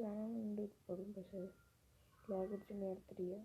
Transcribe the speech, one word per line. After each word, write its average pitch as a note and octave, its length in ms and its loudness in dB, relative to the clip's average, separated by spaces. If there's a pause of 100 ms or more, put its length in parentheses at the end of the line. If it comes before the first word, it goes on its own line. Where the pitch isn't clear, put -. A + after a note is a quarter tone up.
സാധനങ്ങളുണ്ട് G#3+ 640 2
ഇപ്പോഴും, F#3+ 400 -4 (100)
പക്ഷേ F#3 220 -4 (920)
ലാഗ് F#3+ 240 4
അടിച്ച് G#3 260 -4
നേരത്തില്ല. F#3 500 0 (120)